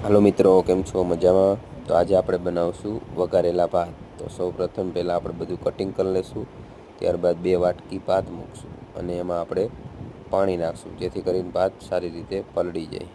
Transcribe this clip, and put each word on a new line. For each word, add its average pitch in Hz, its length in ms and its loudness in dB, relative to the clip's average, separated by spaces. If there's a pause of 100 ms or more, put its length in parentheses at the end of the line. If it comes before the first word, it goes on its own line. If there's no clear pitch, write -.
હાલો 104 160 6
મિત્રો, 95 420 8
કેમ 92 220 2
છો? 95 200 -2
મજામાં? 90 520 4 (320)
તો 82 80 2
આજે 90 200 4
આપણે 90 220 2
બનાવશું 87 580 -2 (200)
વઘારેલા 87 580 2
ભાત. 85 180 0 (260)
તો - 100 -10
સૌપ્રથમ 90 680 -4
પહેલાં 87 220 -2
આપણે 85 220 -4
બધું 85 260 -6
કટિંગ 95 320 -4
કરી 95 200 0
લેશું, 110 280 -6 (540)
ત્યારબાદ 87 460 0
બે 92 80 2 (100)
વાટકી 90 460 -2
ભાત 95 180 0 (100)
મૂકશું - 360 -16 (260)
અને 90 240 -6
એમાં 87 180 -4
આપણે 90 240 -2 (680)
પાણી 95 300 2
નાખશું, 80 380 -8
જેથી 90 260 -6
કરીને 90 300 -2
ભાત 92 160 2 (160)
સારી 90 280 -2
રીતે 90 200 -8 (180)
પલળી 85 380 -4
જાય. 87 220 -10